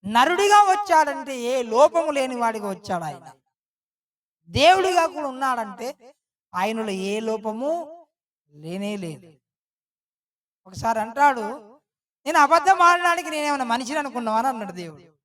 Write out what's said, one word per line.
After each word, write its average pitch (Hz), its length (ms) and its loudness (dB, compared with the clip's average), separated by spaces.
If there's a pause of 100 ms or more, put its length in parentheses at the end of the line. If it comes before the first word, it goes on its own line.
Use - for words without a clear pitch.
నరుడిగా 359 580 4
వచ్చాడంటే 311 720 0
ఏ 247 260 -4
లోపము 311 480 2
లేని 262 240 -4
వాడిగా 220 340 -4
వచ్చాడు 185 340 -8
ఆయన. 143 280 -14 (1160)
దేవుడిగా 349 560 4
కూడా 302 220 -6
ఉన్నాడంటే 247 880 -6 (400)
ఆయనలో 214 360 -4
ఏ 196 280 -4
లోపము 269 880 -6 (420)
లేనే 180 480 -10
లేదు. 165 360 -14 (1300)
ఒకసారి 220 320 -4
అంటాడు, 240 420 0 (840)
"నేను 320 140 2
అబద్ధం 339 420 4
ఆడడానికి 349 480 4
నేనేమైనా 294 340 -2
మనిషిని 247 360 -4
అనుకున్నావా?" 233 400 -4
అని 240 80 -2
అన్నాడు 214 240 -6
దేవుడు. 165 420 -16 (120)